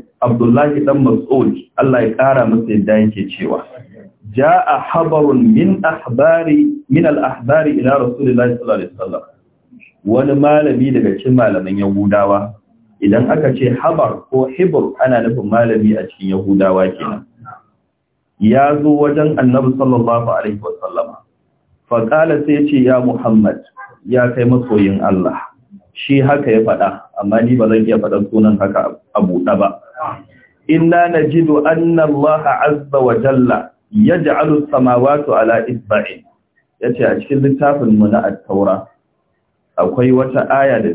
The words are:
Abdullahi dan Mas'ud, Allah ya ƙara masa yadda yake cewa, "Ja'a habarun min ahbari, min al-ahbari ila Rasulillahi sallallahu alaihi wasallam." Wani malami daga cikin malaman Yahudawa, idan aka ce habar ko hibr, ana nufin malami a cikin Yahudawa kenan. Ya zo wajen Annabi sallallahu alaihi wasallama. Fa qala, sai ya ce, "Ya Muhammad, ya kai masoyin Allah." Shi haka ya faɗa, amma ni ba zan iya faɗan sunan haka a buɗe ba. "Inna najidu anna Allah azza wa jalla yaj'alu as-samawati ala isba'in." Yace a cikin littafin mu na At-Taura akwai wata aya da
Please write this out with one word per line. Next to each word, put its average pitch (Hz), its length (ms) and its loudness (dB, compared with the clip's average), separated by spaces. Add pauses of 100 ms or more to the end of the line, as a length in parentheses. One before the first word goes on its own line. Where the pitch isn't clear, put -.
(200)
Abdullahi 123 640 0
dan 139 200 2
Mas'ud, 123 520 0 (200)
Allah 127 280 0
ya 110 120 -2
ƙara 131 320 2
masa 113 200 0
yadda 104 320 0
yake 107 320 -2
cewa, - 320 -6 (720)
"Ja'a 151 480 2
habarun 151 680 2
min 180 320 2
ahbari, 151 840 0 (200)
min 165 200 2
al-ahbari 147 720 -2
ila 127 120 0 (160)
Rasulillahi 120 520 0
sallallahu 104 200 -4
alaihi 90 160 -10
wasallam." 92 280 -10 (800)
Wani 131 320 0
malami 143 560 2
daga 110 240 0
cikin 127 200 0
malaman 98 440 0
Yahudawa, 101 600 0 (640)
idan 113 300 2
aka 139 240 0
ce 131 240 0
habar 156 500 -2
ko 131 220 0
hibr, 156 480 -2
ana 127 240 0
nufin 113 240 -4
malami 110 480 2
a 90 120 -6
cikin 95 280 -6
Yahudawa 95 560 0
kenan. - 320 -10 (1160)
Ya 135 420 2
zo 151 160 2
wajen 147 400 0
Annabi 131 400 2
sallallahu 117 500 0
alaihi 101 320 -4
wasallama. - 600 -8 (720)
Fa 117 180 0
qala, 156 340 2
sai 147 100 0
ya 147 120 0
ce, 147 180 0
"Ya 127 160 4
Muhammad, 110 640 0 (440)
ya 123 280 0
kai 120 120 0
masoyin 107 560 0
Allah." 95 360 -2 (560)
Shi 139 300 0
haka 143 260 0
ya 113 160 4
faɗa, 101 360 -2 (200)
amma 104 220 0
ni 123 120 2
ba 110 120 2
zan 110 180 2
iya 104 140 0
faɗan 101 320 -2
sunan 107 260 4
haka 98 400 -2 (160)
a 104 80 0
buɗe 90 380 -2
ba. 101 180 -2 (920)
"Inna 170 420 2
najidu 151 560 0
anna 165 400 2
Allah 151 340 0 (240)
azza 147 320 -2
wa 127 220 2
jalla 123 500 0 (240)
yaj'alu 147 720 2
as-samawati 131 640 0
ala 113 380 0
isba'in." 101 560 -6 (580)
Yace 123 240 -2
a 98 160 0
cikin 135 220 -2
littafin 139 500 0
mu 107 140 4
na 104 180 0
At-Taura 98 600 -4 (880)
akwai 123 340 0
wata 127 380 0
aya 135 320 0
da 104 140 -2